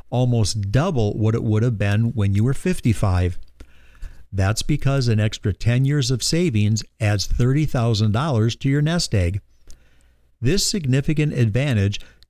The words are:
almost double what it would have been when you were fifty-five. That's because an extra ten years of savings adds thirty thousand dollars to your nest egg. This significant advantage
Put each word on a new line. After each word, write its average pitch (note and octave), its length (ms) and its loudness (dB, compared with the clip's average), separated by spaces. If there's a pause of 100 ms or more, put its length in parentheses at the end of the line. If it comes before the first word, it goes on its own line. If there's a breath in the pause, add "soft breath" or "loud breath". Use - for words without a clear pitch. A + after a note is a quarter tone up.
almost A2+ 640 0
double B2+ 420 2
what A2 220 0
it - 80 -2
would G#2+ 200 2
have A#2+ 140 0
been G#2 360 0
when G2+ 200 0
you G2+ 100 2
were C3 100 2
fifty-five. G2 840 0 (960 loud breath)
That's G2 300 0
because C#3 440 0
an G#2+ 120 2
extra G#2+ 340 -2
ten A#2+ 320 0
years C#3 240 0
of B2 140 -2
savings A2 600 0 (160)
adds G#2 280 0
thirty C3+ 380 2
thousand A2+ 460 0
dollars A#2 460 0
to C3+ 120 -2
your C#3+ 120 2
nest D#3+ 320 -2
egg. F#2+ 260 0 (1000 soft breath)
This C#3+ 240 0
significant D3 680 0
advantage A#2 680 0 (280 loud breath)